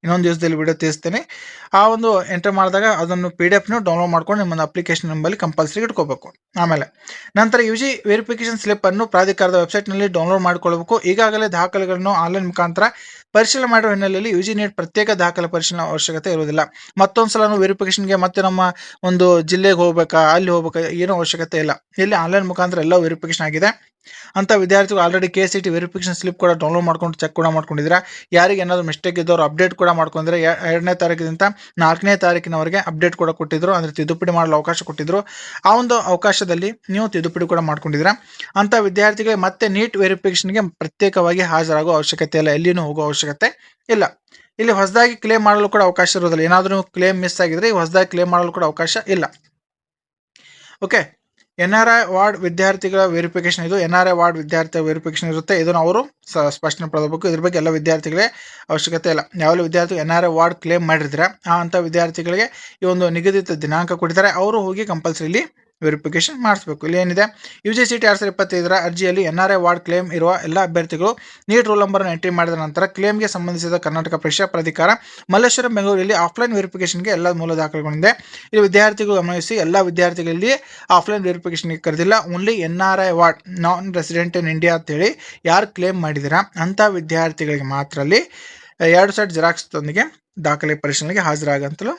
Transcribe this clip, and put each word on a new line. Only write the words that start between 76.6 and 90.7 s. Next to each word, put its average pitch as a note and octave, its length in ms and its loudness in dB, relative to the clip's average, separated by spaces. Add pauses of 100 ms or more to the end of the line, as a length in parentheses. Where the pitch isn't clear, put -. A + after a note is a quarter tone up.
ಎಲ್ಲ F3 220 0
ಮೂಲ E3 220 -4
ದಾಖಲೆಗಳಿದೆ. D#3 580 0 (320)
ಇಲ್ಲಿ G#3+ 180 2
ವಿದ್ಯಾರ್ಥಿಗಳು G#3 540 2
ಗಮನಿಸಿ, F3 400 -4
ಎಲ್ಲ F#3 260 2
ವಿದ್ಯಾರ್ಥಿಗಳಲ್ಲಿ F3 720 0 (380)
ಆಫ್‌ಲೈನ್ F#3+ 340 2
ವೆರಿಫಿಕೇಶನ್‌ಗೆ F3 540 -6
ಕರೆದಿಲ್ಲ, E3+ 360 0 (140)
only F#3 260 -2
ಎನ್ F3 280 -4
ಆರ್ F#3+ 180 2
ಐ F#3+ 100 0
ವಾರ್ಡ್, E3+ 320 2 (180)
non F3+ 340 -2
resident E3+ 420 -4
in F3 100 -2
India D#3+ 240 0
ಅಂತ E3 220 -2
ಹೇಳಿ F3+ 540 -4
ಯಾರು F#3 220 4
ಕ್ಲೇಮ್ F#3 340 -4
ಮಾಡಿದ್ದೀರಾ D3+ 540 -2
ಅಂತ F#3 320 -2
ವಿದ್ಯಾರ್ಥಿಗಳಿಗೆ D#3+ 760 -2
ಮಾತ್ರ C#3 360 -6
ಅಲ್ಲಿ E3 220 2 (720)
ಎರಡು F#3+ 200 6
ಸೆಟ್ G#3 200 -4
ಜೆರಾಕ್ಸ್ E3 380 -2
ತೊಂದಿಗೆ D#3+ 520 -4 (220)
ದಾಖಲೆ D3+ 320 -2